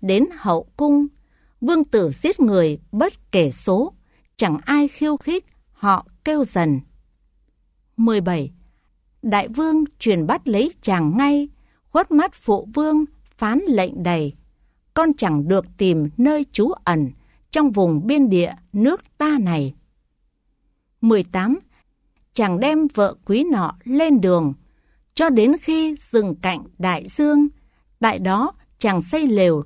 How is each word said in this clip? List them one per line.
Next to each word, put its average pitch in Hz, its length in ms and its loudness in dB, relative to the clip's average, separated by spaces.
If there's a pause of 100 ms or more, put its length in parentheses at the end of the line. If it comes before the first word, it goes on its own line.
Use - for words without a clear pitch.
đến 196 240 2 (140)
hậu 170 380 -2
cung. 294 300 2 (540)
Vương 311 240 0
tử 185 260 0
giết 302 300 -2
người 180 380 2 (140)
bất 294 400 -2
kể 165 180 2
số, 208 420 -2 (440)
chẳng 185 280 0
ai 285 240 2
khiêu 302 280 -2
khích, 349 280 -4 (280)
họ 196 340 -2 (180)
kêu 302 200 0
dần. 160 360 0 (1160)
Mười 226 240 2
bảy. 170 320 -4 (720)
Đại 202 260 -2
vương 311 360 0 (140)
truyền 175 280 0
bắt 294 220 -4
lấy 240 240 0 (100)
chàng 170 340 0
ngay, 285 320 0 (420)
khuất 349 200 0
mắt 311 240 2
phụ 202 400 -2
vương 302 300 0 (320)
phán 226 320 -2
lệnh 190 340 -2
đầy. 160 320 -2 (600)
Con 320 220 2
chẳng 151 320 -2
được 185 180 0 (100)
tìm 165 400 0
nơi 294 360 0
trú 226 180 0 (140)
ẩn 156 260 -2 (400)
trong 294 200 2
vùng 175 360 0
biên 277 220 2
địa 175 240 0 (200)
nước 247 460 -2
ta 302 220 0
này. 156 340 -4 (1300)
Mười 226 220 2
tám. 196 360 -2 (760)
Chàng 190 280 0
đem 302 340 0
vợ 202 200 0 (100)
quý 233 200 0
nọ 208 280 -2 (120)
lên 277 360 2
đường, 175 340 2 (600)
cho 330 160 0
đến 247 300 4
khi 320 380 -2
dừng 202 360 -2
cạnh 175 300 -6 (140)
đại 175 300 -4
dương, 294 400 2 (520)
tại 208 180 -2
đó 196 340 -2 (260)
chàng 185 240 0
xây 302 240 -2
lều 180 400 2